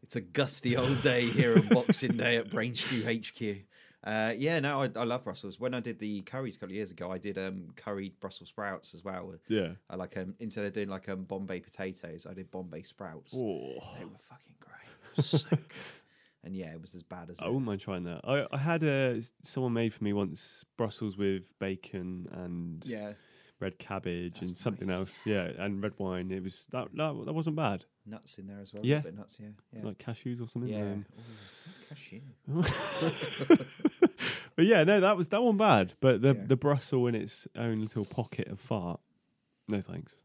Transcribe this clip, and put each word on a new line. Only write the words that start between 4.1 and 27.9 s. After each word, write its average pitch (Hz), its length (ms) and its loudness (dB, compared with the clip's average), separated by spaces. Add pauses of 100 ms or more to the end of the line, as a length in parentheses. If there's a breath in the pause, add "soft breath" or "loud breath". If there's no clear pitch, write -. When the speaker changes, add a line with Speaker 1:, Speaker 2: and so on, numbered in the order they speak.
Speaker 1:
yeah, 156 240 2
no, 139 220 0
I, 123 120 0
I 113 80 0
love 120 220 -2
Brussels. 98 340 -8
When 123 140 -2
I 123 80 -4
did 113 180 -8
the 107 220 -4
curries 131 340 -8
a - 40 -16
couple 92 120 -10
of 92 60 -8
years 101 140 -4
ago, 87 200 -8
I 92 60 -4
did, 98 200 -6
um, 95 380 -6
curried 98 460 -8
Brussels - 260 -10
sprouts 101 460 -8
as 85 100 -16
well. 92 300 -8 (160)
Speaker 2:
Yeah. 98 220 4 (180)
Speaker 1:
I - 80 -10
like, 90 180 -8
um, 95 240 -6
instead 110 260 -6
of 101 60 -2
doing, 101 160 -4
like, 95 220 -8
um, 95 160 -6
Bombay 95 340 -6
potatoes, 87 680 -10
I 90 80 -12
did 92 160 -12
Bombay 87 340 -10
sprouts. - 520 -12
Speaker 2:
Oh. 82 380 -4 (260)
Speaker 1:
They - 60 -12
were - 140 -16
fucking - 420 -20
great. - 640 -4
So 156 140 4 (100)
good. 156 140 4
<laughs> - 60 -20 (760 loud breath)
And 92 120 -10
yeah, 87 160 -8
it 82 80 -12
was 87 160 -16
as 85 80 -16
bad 87 260 -16
as 87 120 -12
Speaker 2:
I 82 40 -6
Speaker 1:
it. 90 40 -2
Speaker 2:
wouldn't 131 160 0
mind 101 160 -2
trying 92 240 -4
that. 85 180 -6
I, 139 260 2
I - 80 -4
had, 156 240 2
uh, 135 360 4
s-, 113 160 -8 (100)
someone 127 300 0
made 117 200 4
for - 120 -8
me 101 80 4
once 98 500 -2 (140)
Brussels 104 400 -2
with 98 420 0
bacon 92 720 -6
and 87 540 -6
Speaker 1:
Yeah. 104 280 -6 (460 soft breath)
Speaker 2:
red 95 200 -4
cabbage 90 600 -4
and 90 120 -4
Speaker 1:
That's 87 100 -8
Speaker 2:
something 95 260 -2
Speaker 1:
nice. 90 100 2
Speaker 2:
else. - 280 -6
Yeah, 95 320 0
and 98 260 -2
red 104 140 -2
wine. 92 340 -2
It 95 120 -4
was - 280 -10
that, 127 220 -4
that, 151 320 -2
that 147 80 -4
wasn't 156 240 -2
bad. 107 260 0 (220)